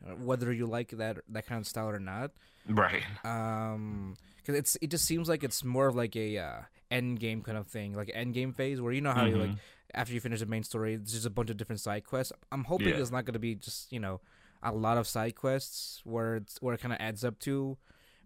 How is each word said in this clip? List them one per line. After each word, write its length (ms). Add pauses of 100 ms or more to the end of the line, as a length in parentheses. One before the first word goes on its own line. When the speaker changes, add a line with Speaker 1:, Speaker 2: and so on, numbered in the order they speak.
Speaker 1:
uh, 100
whether 360
you 160
like 240
that, 280 (100)
that 160
kind 160
of 60
style 220
or 100
not. 320 (360)
Speaker 2:
Right. 360 (200)
Speaker 1:
Um, 920 (280)
'cause 100
it's, 260
it 100
just 140
seems 240
like 140
it's 200
more 240
of, 80
like, 200
a, 220
uh, 240 (300)
end 280
game 220
kind 160
of 100
thing, 260
like, 200
end 200
game 200
phase, 280
where 120
you 80
know 120
how 120
you, 120
like, 140
Speaker 2:
Mm-hmm. 80 (340)
Speaker 1:
after 200
you 80
finish 200
the 40
main 180
story, 320
it's 180
just 120
a 40
bunch 200
of 80
different 240
side 240
quests. 280 (180)
I'm 140
hoping 240
Speaker 2:
Yeah. 80
Speaker 1:
there's 140
not 140
gonna 140
be 160
just, 380
you 60
know, 220 (400)
a 120
lot 240
of 100
side 280
quests 720
where 320
it's, 240
where 140
it 60
kinda 200
adds 220
up 180
to 360 (480)